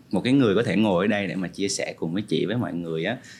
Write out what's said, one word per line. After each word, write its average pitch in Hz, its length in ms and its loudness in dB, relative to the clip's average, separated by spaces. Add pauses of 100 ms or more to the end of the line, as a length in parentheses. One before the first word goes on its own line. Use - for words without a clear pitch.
(120)
một 92 120 2
cái 123 100 2
người 123 220 4
có 107 80 4
thể 87 140 0
ngồi 101 280 4
ở - 20 2
đây 101 200 0
để 85 80 -6
mà 92 120 -4
chia 95 200 -4
sẻ - 300 -4
cùng 82 160 -4
với 98 80 -2
chị, 78 240 -2
với 104 120 -2
mọi 85 160 -2
người 82 320 -4
á, 117 120 -4 (220)